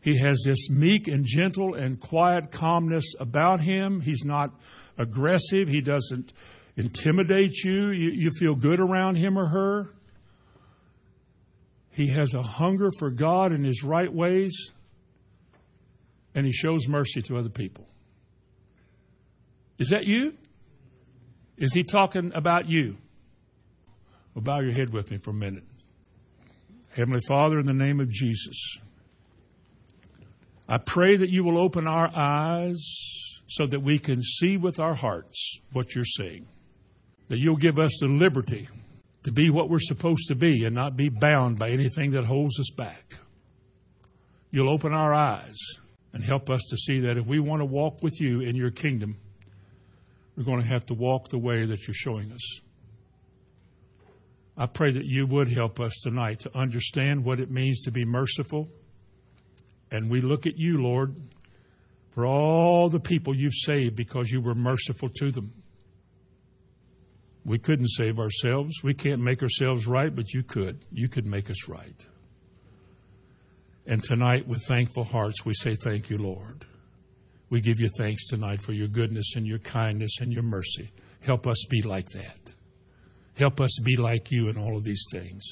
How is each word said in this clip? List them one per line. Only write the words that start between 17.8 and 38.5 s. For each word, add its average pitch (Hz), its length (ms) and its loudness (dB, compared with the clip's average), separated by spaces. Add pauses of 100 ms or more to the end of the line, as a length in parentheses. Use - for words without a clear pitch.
Is 127 120 0
that 214 140 2
you? 247 280 2 (1200)
Is 135 160 0
he 175 100 4
talking 190 520 2
about 170 320 2
you? 143 300 0 (1400)
Well, 110 100 -8
bow 143 160 0
your 127 140 0
head 127 180 -2
with 104 180 -6
me 101 60 -8
for 107 160 -8
a - 20 -4
minute. 98 300 -6 (1300)
Heavenly 123 360 -2
Father, 151 340 4
in 139 60 0
the 139 80 2
name 139 280 2
of 127 80 -2
Jesus, - 680 -4 (1900)
I 117 100 0
pray 185 400 6
that 185 120 4
you 185 140 4
will 170 160 4
open 175 280 2
our 165 280 2
eyes 160 680 0 (640)
so 151 200 -2
that 139 140 -2
we 147 180 2
can 127 220 0
see 185 360 0
with 175 220 -2
our 160 160 0
hearts - 640 -6 (120)
what 127 220 -4
you're 123 100 -2
saying, - 440 -8 (800)
that 120 100 -2
you'll 156 200 4
give 151 200 4
us 156 220 4
the 139 80 2
liberty 143 600 2 (560)